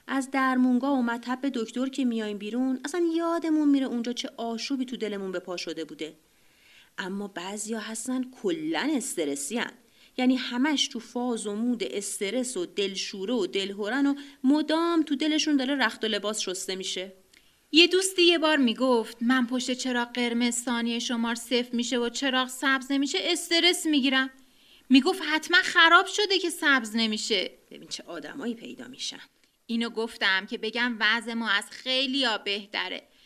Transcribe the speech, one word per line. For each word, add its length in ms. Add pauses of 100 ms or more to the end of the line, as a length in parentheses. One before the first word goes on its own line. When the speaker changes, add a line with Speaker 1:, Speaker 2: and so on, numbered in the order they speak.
Speaker 1:
از 240
درمونگاه 680
و 20
مطب 520
دکتر 360
که 160
میایم 320
بیرون، 480
اصلاً 160 (120)
یادمون 560
میره 160
اونجا 280
چه 240
آشوبی 480
تو 120
دلمون 340
به 80
پا 180
شده 280
بوده. 320 (800)
اما 300
بعضیا 520
هستن 520 (100)
کلاً 540
استرسی 640
هن. 140 (460)
یعنی 180
همش 520
تو 120
فاز 480
و 80
مود 280
استرس 760
و 80
دلشوره 680
و 140
دلهورن 580
و 100 (280)
مدام 600
تو 120
دلشون 420
داره 180
رخت 280
و 40
لباس 320
شسته 360
می‌شه. 380 (580)
Speaker 2:
یه 160
دوستی 360
یه 140
بار 200
میگفت: 640
«من 260
پشت 240
چراغ 420
قرمز 420
ثانیه 440
شمار 360
صفر 400
می‌شه 240
و 100
چراغ 380
سبز 440
نمیشه 300
استرس 640
می‌گیرم.» 440 (600)
میگفت 320 (100)
حتما 320
خراب 420
شده 340
که 100
سبز 460
نمیشه. 560 (200)
Speaker 1:
ببین 160
چه 160
آدمایی 500
پیدا 340
می‌شن. 340 (440)
Speaker 2:
اینو 240
گفتم 560
که 120
بگم 420
وضع 340
ما 160
از 200
خیلیا 680
بهتره. 720 (180)